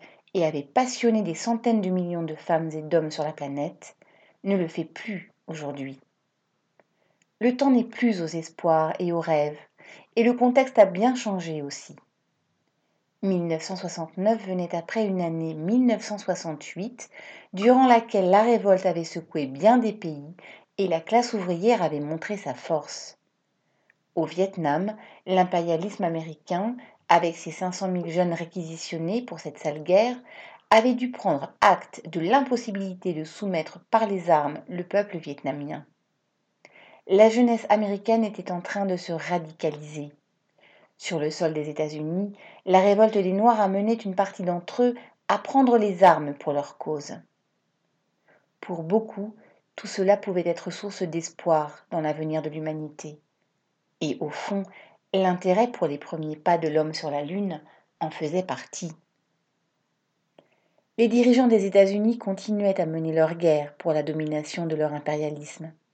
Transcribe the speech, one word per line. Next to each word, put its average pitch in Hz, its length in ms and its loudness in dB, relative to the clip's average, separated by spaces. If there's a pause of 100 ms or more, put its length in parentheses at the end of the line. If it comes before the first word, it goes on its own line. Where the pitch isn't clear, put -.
(340)
et 180 100 2
avait 156 180 -2
passionné 233 600 0
des 170 120 -4
centaines 226 460 0
de 185 80 -2
millions 175 340 -2
de 156 140 -6
femmes 165 360 -2
et 156 100 -8
d'hommes 156 280 0
sur 156 140 -6
la 156 80 -6
planète, 143 640 -8 (480)
ne 196 100 0
le 180 140 0
fait 165 160 -6
plus - 480 -14 (160)
aujourd'hui. 143 500 -10 (1400)
Le 247 160 2
temps 277 140 4
n'est 240 120 6
plus 220 400 0
aux 165 40 -4
espoirs 160 760 0
et 175 100 -2
aux 170 80 -2
rêves, 151 400 0 (560)
et 233 80 4
le 240 120 4
contexte 247 440 2
a 208 60 12
bien 202 320 2
changé 170 460 -6
aussi. - 340 -14 (1300)
Mille 180 240 0
neuf 160 160 -2
cent 190 140 -8
soixante-neuf 190 680 -2
venait 180 300 -4
après 170 300 -4
une 185 160 -2
année 165 320 -4
mille 208 320 2
neuf 214 180 0
cent 208 140 -8
soixante-huit, 175 920 -8 (460)
durant 247 340 6
laquelle 226 420 4
la 202 120 8
révolte 196 440 4
avait 170 180 -2
secoué 160 420 -6
bien 170 320 4
des 220 160 0
pays 156 400 -10 (440)
et 202 80 0
la 170 140 0
classe 240 320 0
ouvrière 190 500 0
avait 151 160 0
montré 160 380 -6
sa 143 180 -8
force. - 640 -6 (1000)
Au 160 100 -2
Vietnam, 180 680 -2 (320)
l'impérialisme 180 800 0
américain, 170 720 -4 (320)
avec 170 260 2
ses - 160 -12
cinq 180 220 -6
cent 190 160 -6
mille 175 240 -4
jeunes 175 200 0
réquisitionnés 165 880 -6
pour 196 180 -12
cette 147 180 -12
sale 151 240 -6
guerre, 208 320 4 (560)
avait 226 240 6
dû 247 160 -4
prendre 160 500 -2
acte - 480 2
de 165 120 -6
l'impossibilité 196 920 -2
de 156 120 -6
soumettre 170 560 -6 (100)
par 220 160 4
les 180 240 0
armes 151 380 2
le 180 160 -8
peuple 202 320 -2
vietnamien. 147 680 -8 (1200)
La 208 200 8
jeunesse 233 420 2
américaine 208 520 0
était 196 300 -6
en 175 80 -6
train 196 260 -6
de 185 100 -2
se 180 140 -8
radicaliser. 151 1040 -6 (840)
Sur - 220 -6
le 151 140 -2
sol 160 200 -2
des 151 160 -4
États-Unis, 156 680 -4 (320)
la 185 120 6
révolte 208 400 6
des 185 140 2
Noirs 214 280 4
amenait 202 340 2
une 208 200 -6
partie 196 300 -2
d'entre 175 400 -2
eux 240 100 2 (320)
à 202 120 2
prendre 254 380 4
les 196 280 4
armes 151 300 6
pour 143 180 -4
leur 143 260 -4
cause. 151 380 -8 (1400)
Pour 165 240 -8
beaucoup, 214 500 -4 (400)
tout - 140 -12
cela 196 280 2
pouvait 180 300 -2
être 170 240 -4
source 196 320 -10
d'espoir 160 880 -2
dans 170 100 -4
l'avenir 156 420 -2
de 156 60 -6
l'humanité. 151 680 -10 (840)
Et 151 200 -4
au 151 80 -6
fond, - 360 -6 (500)
l'intérêt 185 540 2
pour 214 180 -4
les 147 100 -4
premiers 156 400 -8
pas 170 220 2
de 160 100 -2
l'homme 156 240 0
sur 156 180 -8
la 143 120 -4
Lune 175 400 -6 (380)
en 160 100 -4
faisait 165 320 -4
partie. 160 500 -10 (2000)
Les 226 100 6
dirigeants 240 380 6
des 220 180 4
États-Unis 202 540 4
continuaient 196 640 -2
à 165 60 0
mener 160 280 -4
leur 160 220 2
guerre 151 400 2
pour 165 160 -2
la 151 100 0
domination 151 640 -4
de 160 80 -4
leur 151 180 -2
impérialisme. 151 800 -6 (220)